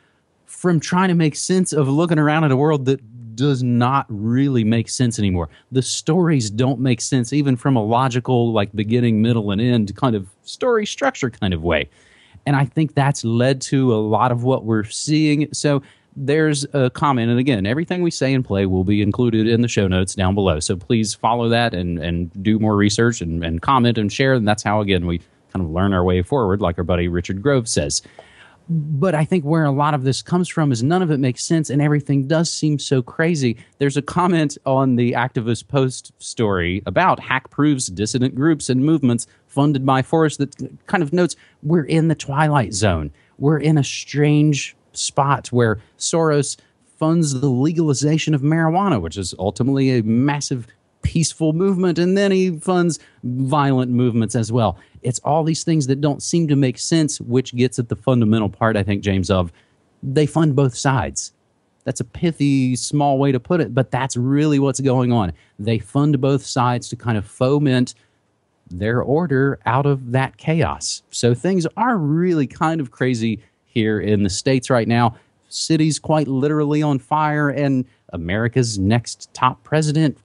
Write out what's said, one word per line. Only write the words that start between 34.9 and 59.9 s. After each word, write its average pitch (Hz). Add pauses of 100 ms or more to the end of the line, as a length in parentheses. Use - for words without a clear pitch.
the 120
Activist 120
Post 135
story 95
about 151
hack -
proofs, 143
dissident 107
groups, 147
and 127
movements 143 (180)
funded 139
by 131
Forrest 156
that -
kind 185
of 143
notes 180 (260)
we're 151
in 160
the 156
twilight 143
zone. 87 (260)
We're 147
in 151
a 139
strange 147 (220)
spot 139
where 113 (180)
Soros 156 (400)
funds 156
the 143
legalization 151
of 135
marijuana, 160
which 82
is 92
ultimately 131
a 113
massive 127 (360)
peaceful 160
movement, 180
and 185
then 202
he 185
funds 170 (240)
violent 131
movements 120
as 110
well. 110 (260)
It's -
all 156
these 160
things 160
that 135
don't 147
seem 170
to 143
make 131
sense, 156
which 120
gets 127
at 120
the -
fundamental 110
part, 113
I 101
think, 98
James, 95
of 92 (480)